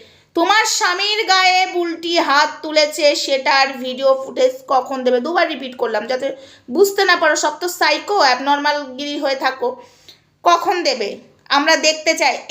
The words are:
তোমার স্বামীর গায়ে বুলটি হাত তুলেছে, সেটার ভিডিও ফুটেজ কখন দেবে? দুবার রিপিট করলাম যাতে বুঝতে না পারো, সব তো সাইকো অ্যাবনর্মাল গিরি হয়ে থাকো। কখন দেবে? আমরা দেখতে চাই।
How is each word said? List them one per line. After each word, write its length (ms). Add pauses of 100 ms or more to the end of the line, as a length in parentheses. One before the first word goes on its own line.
(360)
তোমার 280 (120)
স্বামীর 440 (120)
গায়ে 260 (160)
বুলটি 380 (160)
হাত 220 (140)
তুলেছে, 420 (180)
সেটার 440 (160)
ভিডিও 260 (120)
ফুটেজ 320 (180)
কখন 320
দেবে? 220
দুবার 260
রিপিট 300
করলাম 280
যাতে 160 (500)
বুঝতে 340
না 120
পারো, 120 (100)
সব 180
তো 40 (120)
সাইকো 460
অ্যাবনর্মাল 520 (220)
গিরি 260
হয়ে 200
থাকো। 240 (760)
কখন 320 (120)
দেবে? 220 (460)
আমরা 180 (120)
দেখতে 340
চাই। 140 (160)